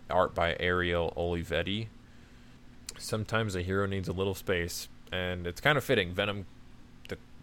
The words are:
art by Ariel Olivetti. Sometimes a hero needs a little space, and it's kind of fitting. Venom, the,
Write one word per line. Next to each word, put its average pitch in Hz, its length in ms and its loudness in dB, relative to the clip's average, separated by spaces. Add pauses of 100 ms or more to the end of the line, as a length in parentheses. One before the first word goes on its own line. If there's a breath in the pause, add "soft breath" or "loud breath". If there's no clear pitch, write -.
art 165 240 6
by 85 260 2
Ariel 87 580 2
Olivetti. 87 680 0 (1080 loud breath)
Sometimes 110 580 0
a 90 60 2
hero 98 240 2
needs 98 220 -2
a 101 60 -2
little 95 220 0
space, 87 520 -2 (240)
and 90 340 -2
it's 85 140 -4
kind 147 180 6
of 127 60 2
fitting. 98 300 4
Venom, 101 320 0 (640)
the, - 80 -8 (260)